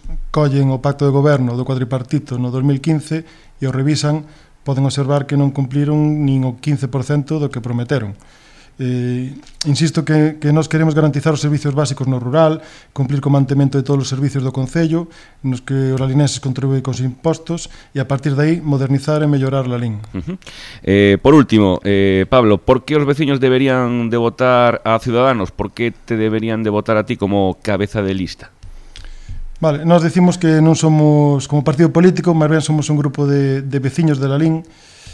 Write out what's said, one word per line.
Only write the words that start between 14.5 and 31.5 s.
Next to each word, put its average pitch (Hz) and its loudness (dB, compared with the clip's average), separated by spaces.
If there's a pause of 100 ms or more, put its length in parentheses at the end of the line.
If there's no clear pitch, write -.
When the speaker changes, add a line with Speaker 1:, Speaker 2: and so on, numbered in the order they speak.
Speaker 1:
Concello, 165 -2 (320)
nos 127 -4
que 135 -2
os - -
lalinenses 135 0
contribúen 135 -2
cos 123 -6
impostos, 160 -6 (240)
e 135 -2
a - -
partir 139 -2
de 143 2
aí 160 2
modernizar 143 0
e 147 2
mellorar 135 0
Lalín. 120 -6
Speaker 2:
Ujú. 98 -8 (480)
Eh, 101 4
por 135 6
último, 107 6
eh, 98 2
Pablo, 113 4
por 127 2
que 151 0
os 139 -2
veciños 139 0
deberían 127 0
de 117 0
votar 123 2
a 113 0
Ciudadanos? 120 0
Por 101 -8
que 117 -4
te 113 -4
deberían 110 -2
de 110 -2
votar 107 0
a 107 -4
ti 120 -4
como 98 0
cabeza 101 -2
de 95 -2
lista? - -8 (1040)
Speaker 1:
Vale, 156 -2
nós 170 4
decimos 180 2
que 160 2
non 160 6
somos 151 2
como 147 0